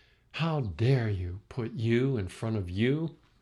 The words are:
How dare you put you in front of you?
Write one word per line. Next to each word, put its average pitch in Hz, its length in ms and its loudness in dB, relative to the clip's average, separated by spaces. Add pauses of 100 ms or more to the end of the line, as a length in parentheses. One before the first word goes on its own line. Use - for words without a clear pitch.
(300)
How 156 300 0
dare 113 500 2
you 92 300 -4 (100)
put 113 240 -6
you 120 420 2
in 95 120 -2
front 110 280 -4
of 92 140 -2
you? 131 460 0 (260)